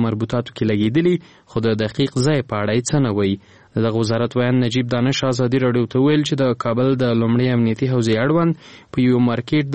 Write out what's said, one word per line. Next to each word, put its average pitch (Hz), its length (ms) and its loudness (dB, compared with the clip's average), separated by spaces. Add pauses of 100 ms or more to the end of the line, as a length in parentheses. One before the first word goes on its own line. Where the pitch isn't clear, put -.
مربوطاتو 113 500 -4
کې - 140 -2
لګېدلي، 123 460 2 (340)
خو 117 100 -4
د 110 220 0
دقیق 135 300 -2 (140)
ځای 151 220 0
په 113 140 -4
اړه 104 140 -2
یې 123 120 0
څه 151 160 0
نه 113 140 0
وایي. 98 180 0 (400)
د 110 80 0
دغه 113 140 0
وزارت 113 380 -2
ویان 123 240 2
نجیب 123 320 -2
دانش 127 320 0
ازادي 127 400 0
راډیو 120 280 0
ته 131 80 2
وویل 151 280 2
چې 156 120 -2
د 127 120 2 (120)
کابل 123 240 0 (140)
د 120 180 2
لومړۍ 117 360 2
امنیتي 117 360 0
حوزې 113 220 2 (100)
اړوند 165 280 2 (400)
په - 140 -2
یو 123 220 4
مارکیټ 120 360 -2 (100)